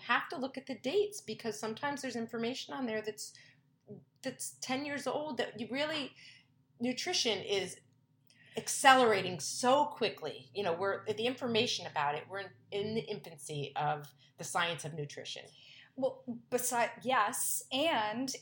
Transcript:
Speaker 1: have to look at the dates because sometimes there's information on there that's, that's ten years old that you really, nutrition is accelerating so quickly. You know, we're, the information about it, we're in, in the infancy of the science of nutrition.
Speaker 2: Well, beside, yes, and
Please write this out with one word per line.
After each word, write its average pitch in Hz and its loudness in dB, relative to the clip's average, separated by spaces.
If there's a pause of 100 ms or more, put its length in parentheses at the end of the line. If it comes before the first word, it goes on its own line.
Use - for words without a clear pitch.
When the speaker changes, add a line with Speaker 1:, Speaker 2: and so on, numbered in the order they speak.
Speaker 1:
have 254 2
to 349 -6
look 262 -4
at 262 -10
the 262 -6
dates 392 0
because 220 -6
sometimes 262 -4
there's 240 -4
information 233 -4
on 269 -2
there 220 -2
that's, 214 -8 (880)
that's - -8
ten 262 -2
years 285 -4
old 302 -2
that - -2
you 233 -6
really, 294 -2 (680)
nutrition 247 2
is 185 -2 (800)
accelerating 220 8
so 269 4
quickly. - -2
You 202 -2
know, 175 4
we're, 190 0
the 214 0
information 240 0
about 147 0
it, 156 -6
we're 190 -6
in, 190 -10 (240)
in 208 -2
the 220 0
infancy 156 -8
of 147 0 (320)
the 165 -10
science 170 -2
of 156 -8
nutrition. 143 -8 (540)
Speaker 2:
Well, 262 -2 (280)
beside, 240 2 (120)
yes, 240 2 (100)
and 262 0 (100)